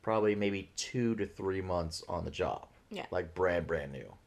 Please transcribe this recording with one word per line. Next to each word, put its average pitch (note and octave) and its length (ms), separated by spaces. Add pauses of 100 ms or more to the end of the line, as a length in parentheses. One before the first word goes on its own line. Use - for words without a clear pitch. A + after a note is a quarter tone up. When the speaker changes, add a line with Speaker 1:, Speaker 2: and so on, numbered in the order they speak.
Speaker 1:
probably G#2+ 340
maybe G2+ 400
two A#2 400
to G2+ 100
three F#2+ 360
months F2 480
on E2+ 160
the D#2 60
job. - 360 (220)
Speaker 2:
Yeah. - 220
Speaker 1:
Like, F2 220
brand, F2 340
brand D2 240
new. G#1 220 (140)